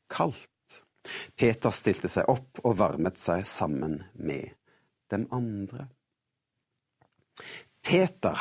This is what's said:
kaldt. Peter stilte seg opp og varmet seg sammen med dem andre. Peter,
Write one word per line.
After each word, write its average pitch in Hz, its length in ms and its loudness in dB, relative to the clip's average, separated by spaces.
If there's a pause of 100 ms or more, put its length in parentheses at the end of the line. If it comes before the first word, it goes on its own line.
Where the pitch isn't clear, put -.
(100)
kaldt. - 360 -4 (920)
Peter 117 340 4
stilte - 380 2
seg - 180 2
opp - 360 0
og 117 140 2
varmet 85 420 0
seg 90 280 0
sammen 76 520 -2 (140)
med 71 400 -6 (560)
dem 104 220 -2
andre. 120 560 -6 (2000)
Peter, 175 560 4